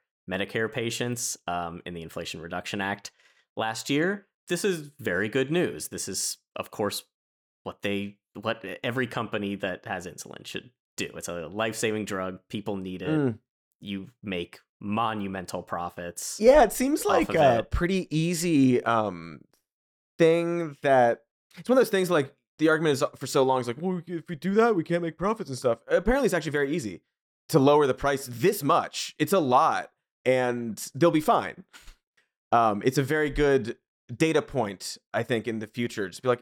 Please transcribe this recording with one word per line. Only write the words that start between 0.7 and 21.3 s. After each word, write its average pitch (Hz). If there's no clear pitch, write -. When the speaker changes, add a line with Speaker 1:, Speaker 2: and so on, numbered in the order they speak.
Speaker 1:
patients, 120
um, 87
in 87
the 82
Inflation 85
Reduction 87
Act 101
last 113
year. 175
This 175
is 170
very 101
good 131
news. 117
This -
is, -
of -
course, -
what -
they, 101
what 113
every 123
company 104
that 92
has 92
insulin -
should -
do. -
It's 85
a 85
life-saving 110
drug. 95
People 104
need 92
it. -
Speaker 2:
Mm. 139
Speaker 1:
You 98
make 92
monumental 101
profits 87
Speaker 2:
Yeah, 262
it 208
seems 277
Speaker 1:
off -
Speaker 2:
like -
Speaker 1:
of 202
Speaker 2:
a 135
Speaker 1:
it. -
Speaker 2:
pretty 180
easy, 160
um, 90
thing 170
that, 123